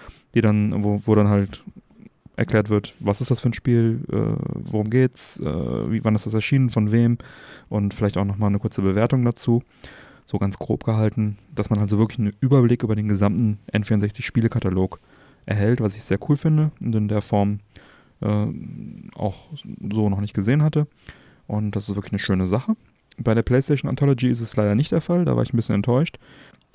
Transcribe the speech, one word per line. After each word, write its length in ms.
die 80
dann, 420
wo, 220
wo 80
dann 140
halt 360
erklärt 320
wird, 320
was 200
ist 100
das 100
für 80
ein 60
Spiel, 580
äh, 240
worum 200
geht's, 500
äh, 40
wie, 140
wann 100
ist 120
das 80
erschienen, 340
von 240
wem 260
und 260
vielleicht 240
auch 60
nochmal 240
eine 100
kurze 240
Bewertung 420
dazu. 380
So 120
ganz 200
grob 260
gehalten, 540
dass 160
man 80
also 200
wirklich 200
einen 220
Überblick 420
über 120
den 140
gesamten 500
N 160
vierundsechzig 420
Spielekatalog 720
erhält, 340
was 160
ich 60
sehr 160
cool 80
finde 340
und 120
in 140
der 140
Form, 380
äh, 260
auch 220
so 200
noch 100
nicht 140
gesehen 280
hatte. 240
Und 300
das 120
ist 60
wirklich 180
eine 60
schöne 280
Sache. 300
Bei 180
der 80
PlayStation 460
Anthology 400
ist 120
es 140
leider 200
nicht 180
der 80
Fall, 240
da 100
war 80
ich 100
ein 40
bisschen 200
enttäuscht, 420